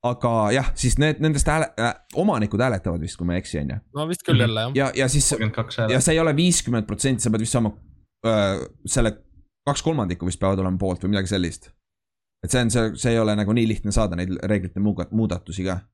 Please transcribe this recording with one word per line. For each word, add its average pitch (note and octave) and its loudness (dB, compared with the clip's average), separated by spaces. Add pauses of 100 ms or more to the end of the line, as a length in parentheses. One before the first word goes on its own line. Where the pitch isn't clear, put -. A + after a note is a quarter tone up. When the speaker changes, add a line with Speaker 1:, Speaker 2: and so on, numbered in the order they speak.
Speaker 1:
Aga A#2+ 0 (220)
jah, C3 0 (100)
siis B2 0
need, D3+ 2
nendest D#3 2
hääle-, D#3 0 (100)
äh, A#2 0 (280)
omanikud A2+ 0
hääletavad F#2+ -2
vist, D#2 -8
kui F2 -6
ma F2 0
ei F2+ 0
eksi, - -8
on C2+ -4
ju. - -6 (180)
Speaker 2:
No D3 -4
vist F3 -6
küll D#3 2
Speaker 3:
Mhm. B2 4
Speaker 2:
jälle, A2 0
jah. B2 -4
Speaker 1:
Ja, C3+ 2
ja C3 2
siis C#3 2
Speaker 3:
Kolmkümmend A2 -2
kaks - -6
hääle. A2+ 0
Speaker 1:
ja B2+ 4
see D#3+ 2
ei D#3+ 4
ole D#3+ 2
viiskümmend B2 2
protsenti, A#2+ -2
sa A2+ 2
pead A2 0
vist A2+ -2
saama, A2 2 (520)
äh, G2+ 2 (260)
selle A2+ 2 (540)
kaks C#3 0
kolmandikku G2 -2
vist - -6
peavad G2 2
olema F#2 0
poolt F#2 -2
või F#2+ -2
midagi G2 0
sellist. F2+ -2 (760)
Et F2+ -2
see B2+ 2
on A#2 2
see, A2+ 2 (100)
see A#2+ 4
ei A2+ 4
ole G#2+ 2
nagu G#2 2
nii A2+ 4
lihtne G#2 -2
saada G#2 2
neid F2+ -4 (140)
reeglite G2 -2
muuga-, G2 0
muudatusi F#2 -2
ka. F#2 -2 (140)